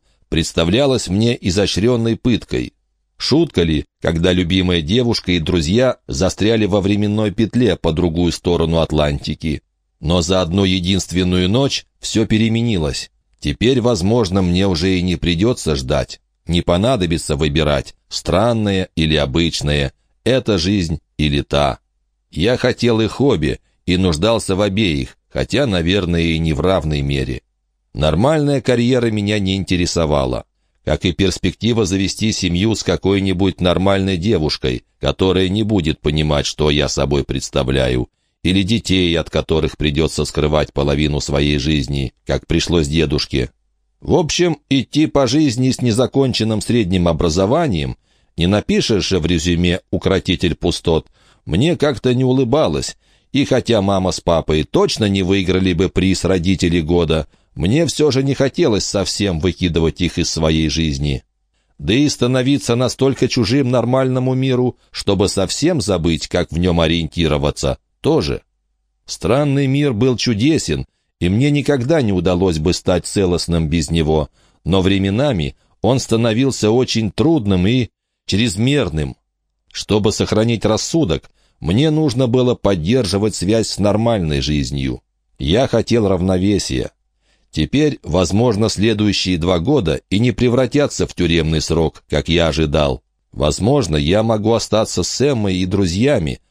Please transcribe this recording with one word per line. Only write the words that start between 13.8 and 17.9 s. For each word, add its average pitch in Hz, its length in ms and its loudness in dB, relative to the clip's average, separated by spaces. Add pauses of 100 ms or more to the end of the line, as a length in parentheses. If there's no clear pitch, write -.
возможно, 101 600 0
мне 90 260 2
уже 92 300 0
и 87 40 0
не 90 160 -2
придется 85 580 0
ждать. 65 460 -4 (260)
Не 82 140 0
понадобится 87 720 0
выбирать, 73 580 0 (140)